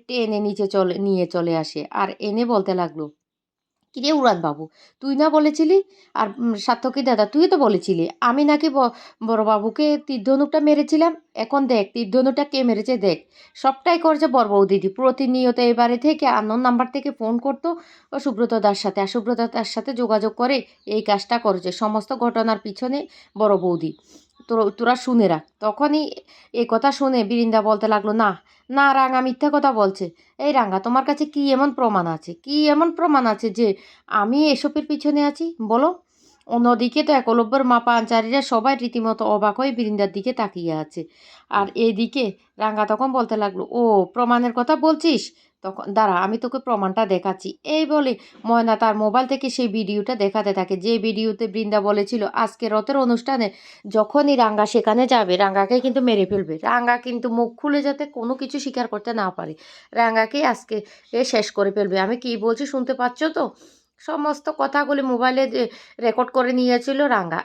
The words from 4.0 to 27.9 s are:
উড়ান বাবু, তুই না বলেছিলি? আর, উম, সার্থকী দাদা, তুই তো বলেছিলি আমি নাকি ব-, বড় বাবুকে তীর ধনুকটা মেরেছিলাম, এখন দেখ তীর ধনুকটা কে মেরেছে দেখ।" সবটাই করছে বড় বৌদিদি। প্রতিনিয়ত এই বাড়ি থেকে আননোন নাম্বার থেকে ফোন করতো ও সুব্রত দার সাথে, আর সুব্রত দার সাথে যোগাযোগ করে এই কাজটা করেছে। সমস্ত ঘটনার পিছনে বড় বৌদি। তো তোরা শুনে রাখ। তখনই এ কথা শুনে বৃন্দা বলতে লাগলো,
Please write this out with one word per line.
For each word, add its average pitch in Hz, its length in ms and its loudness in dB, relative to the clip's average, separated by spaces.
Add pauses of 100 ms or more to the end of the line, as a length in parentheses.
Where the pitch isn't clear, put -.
উড়ান 247 280 2
বাবু, 156 240 -4 (380)
তুই 277 140 -4
না 302 140 4
বলেছিলি? 311 460 4 (380)
আর, 220 140 -2 (100)
উম, 233 180 -2
সার্থকী 254 460 -2
দাদা, 233 240 2
তুই 294 220 2
তো 359 100 4
বলেছিলি 190 460 2 (160)
আমি 262 240 2
নাকি 302 260 4
ব-, 262 220 2 (300)
বড় 220 220 0
বাবুকে 220 420 0 (120)
তীর 269 260 -8
ধনুকটা 285 360 2
মেরেছিলাম, 302 520 4 (220)
এখন 226 320 -2
দেখ 233 240 2
তীর 233 200 -4
ধনুকটা 262 340 2
কে 285 200 -4
মেরেছে 220 320 0
দেখ।" 185 220 0 (380)
সবটাই 330 420 0
করছে 320 300 2
বড় 247 200 2
বৌদিদি। 196 400 2
প্রতিনিয়ত 254 680 0
এই 240 160 4
বাড়ি 240 240 2
থেকে 302 300 0
আননোন 220 320 0
নাম্বার 247 320 2
থেকে 285 200 -6
ফোন 226 260 -4
করতো 277 300 -4 (440)
ও - 60 -6
সুব্রত 233 360 -2
দার 202 240 2
সাথে, 202 220 -4
আর 196 80 -2
সুব্রত 240 320 -2 (100)
দার 226 180 -4
সাথে - 260 -8
যোগাযোগ 220 400 0
করে 247 220 0 (300)
এই 214 160 -2
কাজটা 208 360 0
করেছে। 185 340 -2
সমস্ত 214 420 -4
ঘটনার 233 480 -2
পিছনে 247 360 -6 (380)
বড় 202 220 2
বৌদি। 170 320 -2 (540)
তো 233 100 -4 (160)
তোরা 233 260 0
শুনে 233 320 2
রাখ। 160 140 0 (180)
তখনই 285 420 0 (520)
এ 233 140 0
কথা 226 240 2
শুনে 262 320 0
বৃন্দা 226 380 2
বলতে 214 260 0
লাগলো, 208 240 0